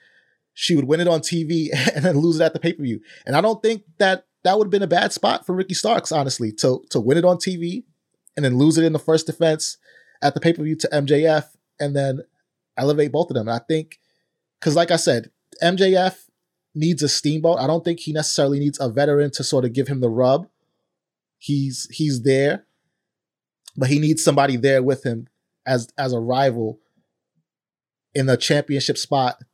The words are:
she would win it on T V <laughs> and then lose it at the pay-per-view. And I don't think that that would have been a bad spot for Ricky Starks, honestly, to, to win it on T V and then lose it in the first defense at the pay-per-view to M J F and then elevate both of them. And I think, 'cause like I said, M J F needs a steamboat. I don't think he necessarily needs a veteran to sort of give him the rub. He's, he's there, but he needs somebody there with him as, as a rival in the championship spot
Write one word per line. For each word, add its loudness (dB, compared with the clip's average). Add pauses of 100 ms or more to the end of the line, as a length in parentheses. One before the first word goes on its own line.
(540)
she 0
would 2
win 0
it 2
on 2
T -4
V -2 (120)
<laughs> 0
and -2
then 4
lose 2
it 4
at 2
the -8
pay-per-view. -4 (240)
And -2
I 4
don't 0
think -2 (140)
that 0 (160)
that 4
would 2
have -4
been 2
a -2
bad 2
spot -2
for -4
Ricky -4
Starks, -2
honestly, -2
to, 0
to -2
win 2
it 2
on 4
T -4
V -8 (500)
and -2
then 2
lose 4
it 4
in 2
the -2
first 0
defense -2 (460)
at 2
the -4
pay-per-view 0
to -4
M 0
J 2
F 0 (240)
and -4
then -2 (560)
elevate 2
both 0
of -6
them. -2
And -2
I -6
think, -6 (600)
'cause 0
like 2
I 4
said, 0 (320)
M 0
J 4
F -2 (460)
needs 0
a 0
steamboat. 0
I -2
don't 0
think -4
he -8
necessarily 0
needs -2
a -2
veteran 2
to -8
sort 0
of -4
give -2
him -4
the 2
rub. 2 (920)
He's, -4
he's -4
there, 0 (1120)
but -2
he 2
needs 0
somebody 2
there 2
with -2
him -6 (380)
as, -2 (100)
as -4
a -2
rival -2 (1300)
in 0
the 2
championship -2
spot -2 (120)